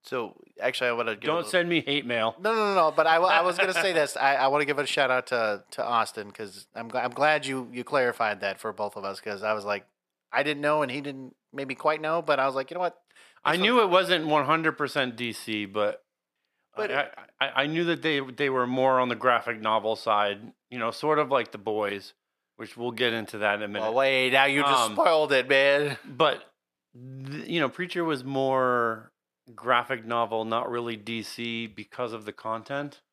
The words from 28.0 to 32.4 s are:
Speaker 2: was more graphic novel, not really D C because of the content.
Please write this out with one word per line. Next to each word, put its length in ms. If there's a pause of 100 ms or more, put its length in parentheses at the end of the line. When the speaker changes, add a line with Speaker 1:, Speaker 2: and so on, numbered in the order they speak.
Speaker 2:
was 200
more 880 (420)
graphic 500
novel, 400
not 240
really 280
D 260
C 460
because 440
of 120
the 80
content. 680 (120)